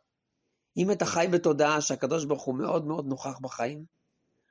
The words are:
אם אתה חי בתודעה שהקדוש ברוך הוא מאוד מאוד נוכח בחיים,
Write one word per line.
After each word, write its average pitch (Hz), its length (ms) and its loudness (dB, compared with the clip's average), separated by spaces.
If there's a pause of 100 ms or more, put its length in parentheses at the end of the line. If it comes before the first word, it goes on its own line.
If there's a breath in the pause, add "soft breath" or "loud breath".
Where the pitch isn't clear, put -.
(760)
אם 180 160 2
אתה 185 140 0
חי 175 260 2
בתודעה 151 480 4
שהקדוש 143 440 -2
ברוך 139 200 -2
הוא 127 140 -2
מאוד 156 280 -2
מאוד 151 200 -4
נוכח 135 320 -6
בחיים, 131 460 -6 (680)